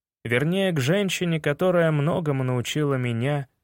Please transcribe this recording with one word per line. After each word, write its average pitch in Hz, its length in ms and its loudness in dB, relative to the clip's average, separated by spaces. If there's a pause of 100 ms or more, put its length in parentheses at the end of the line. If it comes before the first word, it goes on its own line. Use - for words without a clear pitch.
(240)
Вернее, 170 480 0
к 160 80 0
женщине, 170 600 0
которая 165 520 2
многому 143 520 0
научила 131 520 -2
меня 127 520 -2 (160)